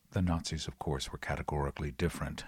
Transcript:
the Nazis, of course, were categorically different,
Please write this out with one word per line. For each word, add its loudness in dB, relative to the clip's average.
the 4
Nazis, 2
of -6
course, 0
were -8
categorically 0
different, 0